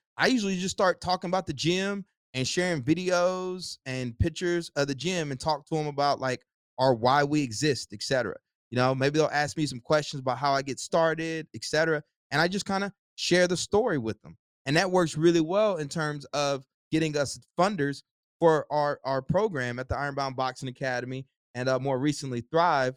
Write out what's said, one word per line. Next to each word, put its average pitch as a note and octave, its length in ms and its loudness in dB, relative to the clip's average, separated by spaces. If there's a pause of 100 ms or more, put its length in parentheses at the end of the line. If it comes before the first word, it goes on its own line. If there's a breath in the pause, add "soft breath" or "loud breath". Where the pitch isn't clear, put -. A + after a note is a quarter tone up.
(160)
I D3+ 120 2
usually G3+ 320 2
just F#3 160 -6
start G3+ 260 2
talking F3+ 260 -2
about F#3 200 -2
the D#3 60 -6
gym F#3 520 -2 (300)
and C3 120 -2
sharing F3+ 360 0
videos F3+ 1040 0
and B2+ 320 -6
pictures E3+ 560 0
of C#3+ 120 2
the C#3 60 -4
gym D3+ 380 -4
and B2+ 80 -6
talk D3+ 260 -2
to D#3+ 100 -4
'em D3+ 120 -2
about, C#3+ 320 0
like, B2+ 260 -4 (320)
our C3 160 6
why B2+ 300 4
we D3 180 2
exist, B2 520 -2
et G#2+ 100 -10
cetera. B2 320 -2 (340)
You A#2 60 -8
know, B2+ 180 4
maybe C3+ 240 0
they'll D3+ 100 4
ask C#3+ 300 -2
me D#3 80 -2
some B2+ 140 -8
questions D3 400 0
about B2+ 180 -2
how C#3 160 2
I C#3 80 2
get C#3 180 -8
started, D#3+ 760 0
et A2+ 100 -12
cetera. D#3 380 0 (260)
And C#3+ 100 0
I E3+ 80 4
just F#3 200 -4
kinda G3 260 -2 (220)
share F3+ 320 4
the F3+ 100 -2
story G3+ 400 0
with A2 240 -4
them. - 160 -20 (300)
And C#3+ 100 2
that F#3 140 2
works F3 260 2
really E3+ 240 4
well F#3+ 360 2
in D3 120 -6
terms D3+ 360 -4
of C#3 380 -2 (280)
getting D#3 260 2
us C3 220 -2 (180)
funders E3+ 460 0 (360)
for D#3 320 4
our, D3 320 0
our C3+ 200 -2
program C3+ 560 -2
at B2+ 100 -8
the B2+ 80 -4
Ironbound C#3 380 -4
Boxing C3 340 -4
Academy B2+ 560 -6 (300)
and, B2+ 120 -2
uh, C3 120 2
more C3+ 180 0
recently C3+ 440 -2
Thrive, C#3+ 560 2